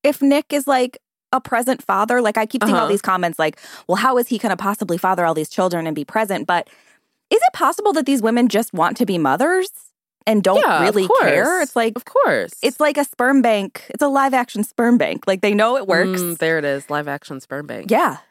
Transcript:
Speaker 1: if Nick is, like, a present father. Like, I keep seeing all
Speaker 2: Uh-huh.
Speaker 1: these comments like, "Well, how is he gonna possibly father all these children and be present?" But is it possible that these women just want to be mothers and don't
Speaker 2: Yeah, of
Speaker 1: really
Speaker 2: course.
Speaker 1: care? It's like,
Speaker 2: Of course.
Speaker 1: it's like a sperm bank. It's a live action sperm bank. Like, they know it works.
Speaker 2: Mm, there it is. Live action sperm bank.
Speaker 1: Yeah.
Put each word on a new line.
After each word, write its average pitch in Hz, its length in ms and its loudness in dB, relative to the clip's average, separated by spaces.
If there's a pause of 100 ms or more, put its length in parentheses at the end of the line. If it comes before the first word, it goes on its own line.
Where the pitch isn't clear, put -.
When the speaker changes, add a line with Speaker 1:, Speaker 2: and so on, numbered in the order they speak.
Speaker 1:
if 294 180 0
Nick 277 320 2
is, 285 140 -2
like, 254 320 0 (320)
a 254 100 0
present 240 400 -2
father. 214 400 0
Like, 214 160 0
I 220 100 0
keep 220 180 -4
seeing 214 100 2
all 202 80 2
Speaker 2:
Uh-huh. - 80 -2
Speaker 1:
these 202 120 0
comments 180 360 -2
like, 156 220 -2 (260)
"Well, 180 100 0
how 247 220 2
is 240 100 0
he 226 100 -4
gonna 196 180 -2
possibly 196 420 -4
father 185 260 0
all 165 100 2
these 156 160 -4
children 175 360 -2
and 156 80 -6
be 143 100 -6
present?" 202 440 -4
But 175 200 -2 (640)
is 427 100 4
it 698 120 2
possible 381 400 0
that 302 140 0
these 277 160 0
women 233 260 2
just 214 240 -2
want 165 240 0
to 160 100 -2
be 185 100 -2
mothers 277 540 0 (560)
and 214 160 2
don't 185 180 4
Speaker 2:
Yeah, 190 180 2
of 143 40 2
Speaker 1:
really - 240 2
Speaker 2:
course. 508 160 4
Speaker 1:
care? 233 400 2
It's 277 140 -4
like, 226 180 0
Speaker 2:
Of 247 100 -14
course. 143 580 0
Speaker 1:
it's - 180 -2
like 302 160 2
a 294 80 0
sperm 262 380 2
bank. 214 480 -2
It's - 120 -4
a 285 60 2
live 269 260 2
action 240 300 -2
sperm 240 340 2
bank. 95 300 -2
Like, 190 120 0
they 208 140 2
know 220 220 2
it 208 100 -4
works. 185 340 0
Speaker 2:
Mm, 175 180 -6
there 160 200 0
it 147 60 -4
is. 139 260 -4
Live 147 160 -4
action 143 340 -10
sperm 143 280 -12
bank. 113 240 -10
Speaker 1:
Yeah. 269 240 2 (140)